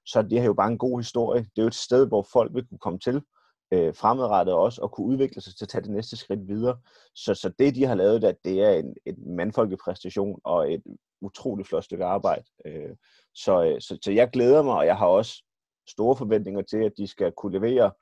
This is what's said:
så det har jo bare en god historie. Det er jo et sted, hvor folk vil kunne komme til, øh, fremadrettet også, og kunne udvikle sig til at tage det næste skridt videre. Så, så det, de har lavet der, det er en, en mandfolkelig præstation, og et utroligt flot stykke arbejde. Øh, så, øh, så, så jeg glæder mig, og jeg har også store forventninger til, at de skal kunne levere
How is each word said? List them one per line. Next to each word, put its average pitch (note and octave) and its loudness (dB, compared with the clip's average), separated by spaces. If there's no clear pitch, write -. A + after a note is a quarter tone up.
så A2+ 0
det G#2 -2
har B2 2
jo G#2 4
bare G2+ 0
en A#2 -4
god B2 -2
historie. A#2 -2
Det - -8
er A2 0
jo A2+ 4
et A#2 -2
sted, B2+ 2
hvor G#2 0
folk A#2 2
vil B2+ -6
kunne - -20
komme F#2 -6
til, C#3 -2
øh, E2 2
fremadrettet G#2 2
også, G2+ 0
og G#2 -8
kunne F#2+ -8
udvikle C3 -2
sig - -20
til - -12
at - -10
tage - -6
det G2+ -10
næste A2 -8
skridt G2 -8
videre. A#2 -2
Så, - -4
så - -4
det, C3+ 4
de C3 2
har B2 2
lavet G2+ 4
der, G2 4
det F#2+ 0
er G#2 6
en, D#2 -2
en - -10
mandfolkelig G2 -2
præstation, G2 -6
og D#2+ 0
et E2 -6
utroligt G2 -8
flot E2 -4
stykke F2+ -8
arbejde. F2+ -2
Øh, D2+ -12
så, F2+ 2
øh, D2+ 0
så, - -12
så G2 -4
jeg A#2+ 4
glæder B2+ 6
mig, C3 0
og D#2 2
jeg F2+ 4
har G#2 2
også G2 2
store A#2+ 0
forventninger G#2 -2
til, A2 -2
at G#2 -2
de G2+ -8
skal F2+ -4
kunne F#2+ -8
levere A2 2